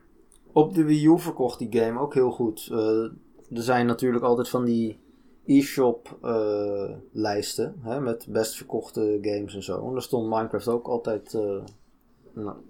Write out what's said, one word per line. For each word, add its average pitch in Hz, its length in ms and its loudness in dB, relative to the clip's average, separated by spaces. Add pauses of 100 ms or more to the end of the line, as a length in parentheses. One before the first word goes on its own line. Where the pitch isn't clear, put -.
(520)
Op 156 240 4
de 165 80 4
Wii 151 240 4
U 165 120 8
verkocht 156 400 -4
die 113 200 0
game 113 200 0
ook 143 140 -4
heel 127 180 4
goed. 113 400 -2
Eh, 120 60 -2 (800)
er 117 60 -4
zijn 120 220 2
natuurlijk 120 380 0
altijd 120 260 2
van 123 160 0
die 113 340 0 (460)
eShop, 135 760 2
eh, 104 680 0 (220)
lijsten, 107 720 -2
hè, 117 180 -4
met 117 280 -4
best 110 260 0
verkochte 110 640 -2
games 104 340 -4
en 98 80 -10
zo. 98 240 -6
En 127 60 -6
daar 127 80 -4
stond 117 280 -4
Minecraft 110 380 -2
ook 117 200 -2
altijd, 117 460 -4
eh, 104 240 -2 (760)
nou, 104 220 -10 (140)